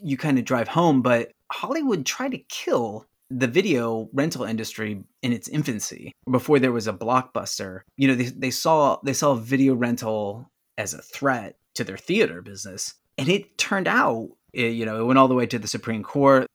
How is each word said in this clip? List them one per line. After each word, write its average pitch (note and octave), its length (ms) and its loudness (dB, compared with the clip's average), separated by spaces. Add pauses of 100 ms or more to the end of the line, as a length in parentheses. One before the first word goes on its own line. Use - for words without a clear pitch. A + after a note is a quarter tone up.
you D3 140 -2
kind C3+ 220 2
of A#2+ 80 0
drive A#2+ 220 0
home, D#3+ 340 4
but A#2 300 2 (200)
Hollywood A#3+ 540 -2
tried C4 260 -4
to - 60 -6
kill - 680 -2 (240)
the B2+ 180 2
video A#2 680 2
rental C#3 300 0
industry G#2+ 600 -6 (200)
in A#2+ 100 0
its - 140 -6
infancy - 640 -4 (180)
before C3 300 4
there B2+ 120 4
was A2+ 160 -2
a G#2+ 60 -2
Blockbuster. G2+ 880 -4 (160)
You C3+ 120 6
know, C3 60 4
they, B2 100 0
they B2+ 260 -4
saw, D3+ 520 4
they C3+ 100 -2
saw C#3+ 200 2
video C3 400 4
rental A#2 800 -2 (260)
as G#2 160 -6
a D2 80 -14
threat B2+ 560 -4 (180)
to B2+ 80 -4
their G2 140 -8
theater E3+ 460 0
business. G2 500 -12 (240)
And C3+ 100 -2
it G3+ 300 0
turned F#3+ 300 0
out, D3+ 420 0 (240)
it, A#2 160 0
you A#2 160 -2
know, A2 160 -2
it A2+ 40 0
went C3 120 4
all C3+ 100 -2
the B2+ 80 0
way B2 120 0
to A#2 120 -6
the G#2 80 -8
Supreme A2 360 -6
Court. C#3 520 2